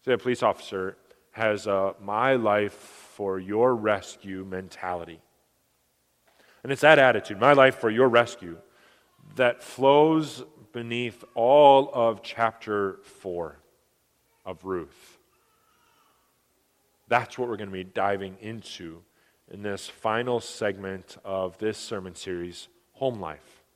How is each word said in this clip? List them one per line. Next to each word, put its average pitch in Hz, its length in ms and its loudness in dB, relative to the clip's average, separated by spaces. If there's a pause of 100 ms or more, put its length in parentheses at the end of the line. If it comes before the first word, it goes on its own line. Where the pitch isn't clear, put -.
See, 131 80 -2
a 120 60 2
police 123 240 -4
officer 95 560 -4 (360)
has 107 340 -2
a 98 340 -2
"my 110 320 0
life 107 400 0
for - 680 -10
your 107 360 0
rescue" 98 680 -4
mentality. 90 800 -10 (1400)
And 127 80 -8
it's 139 100 -4
that 151 160 10
attitude, 110 420 2
"my 131 140 8
life 131 240 6
for 113 140 0
your 127 180 4
rescue," 113 500 0 (760)
that 123 260 0
flows 143 840 2 (280)
beneath 117 520 -8 (120)
all 139 580 6
of 117 300 0
chapter 104 680 -4 (100)
four 85 560 -12 (840)
of 92 220 -14
Ruth. 90 540 -10 (1900)
That's 120 300 -2
what 123 100 -6
we're 113 100 -8
gonna 101 120 -10
be 95 140 -10
diving 98 560 -4
into 95 640 -16 (460)
in 101 120 -18
this 101 260 -8
final 120 520 -2
segment 98 840 -8
of 95 360 -6
this 107 180 -4
sermon 92 380 -12
series, 87 540 -10 (240)
Home 127 260 -6
Life. 80 440 -14 (120)